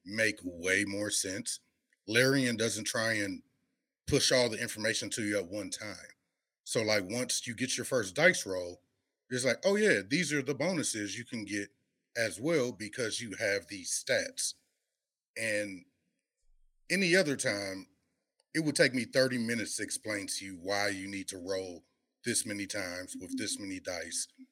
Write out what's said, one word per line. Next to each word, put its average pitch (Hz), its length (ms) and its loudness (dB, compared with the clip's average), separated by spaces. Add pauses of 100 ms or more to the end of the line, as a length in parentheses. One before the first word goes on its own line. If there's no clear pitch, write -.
make 107 380 0
way 90 440 2
more 101 240 -2
sense. 98 500 -4 (460)
Larian 127 500 6
doesn't 107 280 0
try 113 300 0
and 101 280 -2 (640)
push - 260 4
all 123 180 6
the 104 100 -6
information 113 500 -2
to 120 120 -2
you 104 160 2
at 90 100 -2
one 95 220 -8
time. 104 260 -8 (680)
So, - 180 0
like, 107 260 2
once 120 380 -2
you 120 80 -8
get 127 240 -2
your 120 80 -4
first 104 280 0
dice 175 300 4
roll, 90 380 -4 (480)
it's 123 140 -2
like, 120 200 2
"Oh 196 120 4
yeah, 196 300 6
these 143 260 0
are 143 100 0
the 135 120 -2
bonuses 113 640 -2
you 117 80 -10
can 113 200 -8
get 101 240 -4 (480)
as 107 240 -2
well 131 320 2
because 107 480 -4
you 110 180 -8
have 101 300 0
these 95 240 -8
stats." - 640 -2 (840)
And 104 480 -2 (1040)
any 175 240 4
other 147 220 4
time, 101 500 -2 (680)
it 156 100 2
would 147 100 2
take 139 200 6
me 123 100 2
thirty 127 340 4
minutes 113 380 -2
to 110 80 -4
explain 101 420 -4
to 98 180 -6
you 95 160 -10
why 101 280 0
you 98 180 -4
need 98 220 -6
to 95 100 -10
roll 90 460 -4 (400)
this 117 200 0
many 101 220 -4
times 90 540 -6
with 87 180 -8
this 104 220 -4
many 95 180 -6
dice 85 480 -6 (240)